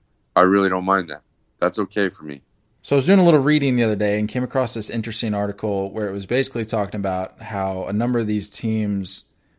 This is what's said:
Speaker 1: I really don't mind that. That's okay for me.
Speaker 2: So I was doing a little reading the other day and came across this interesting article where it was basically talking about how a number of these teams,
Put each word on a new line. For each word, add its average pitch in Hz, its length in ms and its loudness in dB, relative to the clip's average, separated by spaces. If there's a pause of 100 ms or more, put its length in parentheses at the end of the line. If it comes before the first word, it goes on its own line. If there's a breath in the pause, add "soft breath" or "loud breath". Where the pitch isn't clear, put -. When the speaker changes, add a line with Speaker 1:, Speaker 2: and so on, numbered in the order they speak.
(360)
Speaker 1:
I 87 60 8
really 98 260 4
don't 92 160 -2
mind 92 260 0
that. 76 120 -14 (360)
That's 87 200 -2
okay 98 320 -2
for - 140 -20
me. 71 180 -12 (400)
Speaker 2:
So - 120 -2
I 139 40 6
was 131 80 2
doing 190 120 6
a 180 60 6
little 156 160 8
reading 139 360 2
the 120 80 4
other 107 120 2
day 104 220 0
and 107 100 0
came 127 160 -4
across 127 280 -2
this 110 160 -6
interesting 110 460 -4
article 101 560 -2
where 104 180 -4
it 95 40 -6
was 98 140 -6
basically 120 380 -2
talking 104 360 -4
about 92 420 -4
how 95 420 -4
a 90 80 -6
number 120 280 0
of 110 60 -2
these 104 220 -2
teams, 104 760 -4 (340)